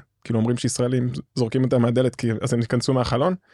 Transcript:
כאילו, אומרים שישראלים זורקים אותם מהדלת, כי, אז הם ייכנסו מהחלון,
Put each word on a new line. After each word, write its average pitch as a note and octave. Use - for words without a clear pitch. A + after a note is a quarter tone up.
כאילו, A2+
אומרים A#2+
שישראלים B2
זורקים B2
אותם B2+
מהדלת, A#2+
כי, A#2
אז B2+
הם A#2
ייכנסו A#2+
מהחלון, C3